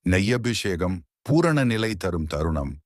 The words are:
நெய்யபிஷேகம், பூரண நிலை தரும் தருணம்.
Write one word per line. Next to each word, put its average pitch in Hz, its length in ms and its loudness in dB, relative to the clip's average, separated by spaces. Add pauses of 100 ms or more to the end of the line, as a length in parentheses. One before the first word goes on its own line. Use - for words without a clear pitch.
நெய்யபிஷேகம், 98 920 0 (200)
பூரண 156 420 2
நிலை 110 320 0
தரும் 85 300 -2
தருணம். 76 600 -2